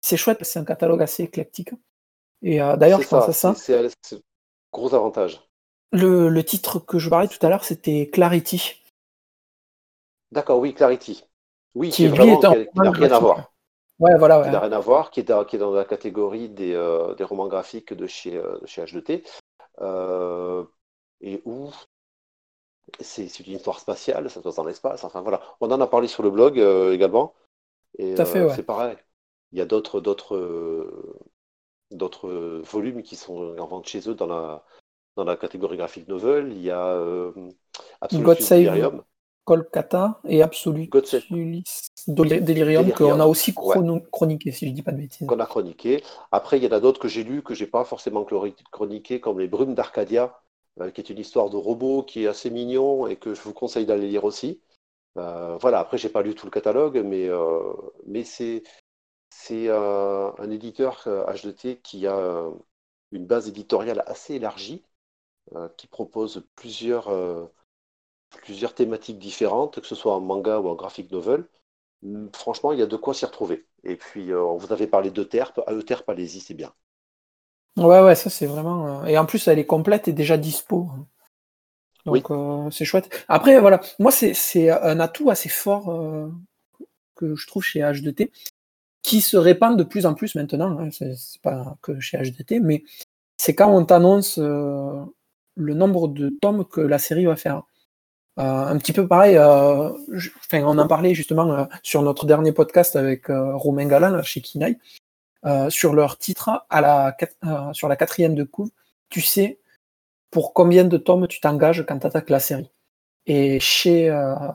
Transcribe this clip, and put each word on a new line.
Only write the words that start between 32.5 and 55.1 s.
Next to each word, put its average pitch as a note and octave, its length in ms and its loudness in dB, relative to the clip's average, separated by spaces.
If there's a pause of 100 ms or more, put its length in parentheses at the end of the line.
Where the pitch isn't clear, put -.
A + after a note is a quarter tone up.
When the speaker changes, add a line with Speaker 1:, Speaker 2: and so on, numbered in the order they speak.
Speaker 2:
volumes A2+ 320 -8
qui - 140 -20
sont E2+ 420 -14
en E2+ 80 -12
vente F2 220 -14
chez G2 200 -12
eux A2+ 60 -6
dans F2 140 -8
la, E2 360 -10 (520)
dans G2+ 80 -6
la F2 140 -4
catégorie F2+ 400 -10
graphic E2+ 300 -12
novel. B2+ 440 -4
Il F#2+ 100 -14
y F2+ 80 -8
a, F2+ 160 -6
euh, F2+ 460 -6 (720)
Absolute D#3+ 240 -4
Speaker 1:
God E3+ 160 6
Save F3 180 6
Speaker 2:
Delirium. C#3 440 0 (420)
Speaker 1:
Kolkata F3+ 800 -2
et D#3 180 4
Absolute D#3+ 460 -4
Speaker 2:
God C3+ 160 4
Save B2+ 240 -4
Speaker 1:
Delirium, E3+ 340 -8 (440)
Delirium, D#3+ 360 0
Speaker 2:
Delirium, D#3+ 480 2
Speaker 1:
qu'on D3 300 2
a D#3 40 6
aussi D#3+ 260 2
Speaker 2:
ouais. - 40 -4
Speaker 1:
chrono-, E3+ 460 0 (100)
chroniqué, D#3 400 -4
si C#3+ 160 -8
je C3 60 -6
dis D3 100 -12
pas - 80 -8
de C3+ 60 -6
bêtises. C#3+ 280 -14
Speaker 2:
Qu'on A#2+ 140 -2
a A2 60 -4
chroniqué. A2+ 580 -4 (300)
Après, G#2 240 0
il B2+ 80 0
y - 20 2
en G2+ 40 0
a G#2+ 100 0
d'autres C3 180 4
que B2 80 -6
j'ai A2 160 -6
lus, C3+ 180 -10
que C#3 140 -12
j'ai G2+ 120 -8
pas B2 180 -4
forcément G#2+ 400 -8
chlori-, G2+ 300 -6 (160)
chroniqué, G#2+ 500 -10
comme G2 180 -6
Les F#2 80 -4
Brumes A#2+ 260 -4
d'Arcadia, A#2 640 -4 (440)
euh, F#2 100 -10
qui - 80 -18
est - 100 -14
une G2+ 80 -16
histoire G#2+ 320 -2
de G2+ 60 -10
robot A#2+ 480 -4
qui A2+ 220 -8
est - 20 0
assez G#2+ 220 -6
mignon B2+ 580 -4
et G2 80 -8
que G#2+ 180 -10
je F#2+ 80 -14
vous G#2+ 120 -18
conseille A#2+ 320 -6
d'aller G2+ 240 -2
lire G2+ 160 -4
aussi. B2 340 -6 (580)